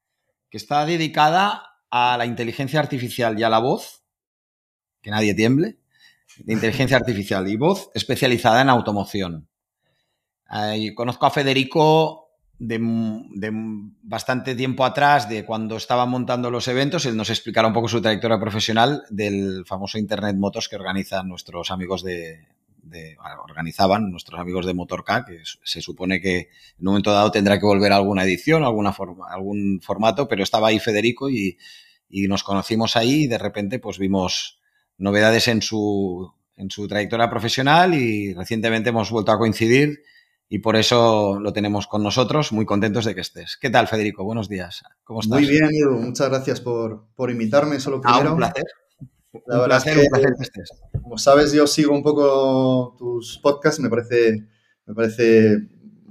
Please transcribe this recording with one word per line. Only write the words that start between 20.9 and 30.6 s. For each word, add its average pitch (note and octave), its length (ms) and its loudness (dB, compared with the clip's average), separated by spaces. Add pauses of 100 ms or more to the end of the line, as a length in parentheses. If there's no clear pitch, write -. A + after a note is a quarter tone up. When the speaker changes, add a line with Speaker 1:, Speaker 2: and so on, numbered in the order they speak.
Speaker 1:
nuestros F2 420 -12
amigos F#2 320 -4
de, E2 440 -10 (360)
de, D#2+ 360 -20 (260)
organizaban F#2 680 0
nuestros E2+ 300 -12
amigos F2+ 240 -4
de F#2 80 -2
Motorca, F2+ 540 -4
que E2+ 160 -20
s-, - 200 -16
se - 200 -10
supone F2+ 400 -6
que F2+ 160 0
en E2 80 -8 (340)
un F2 60 -6
momento G2+ 260 2
dado G#2 180 4
tendrá G2+ 280 2
que G2 80 0
volver G2+ 260 4
a G2 40 6
alguna G2 280 2
edición, D3 400 0
alguna G#2+ 300 0
forma, F2+ 340 -12
algún G2 540 -4
formato, A2 440 0
pero G2+ 160 -2
estaba A2 260 2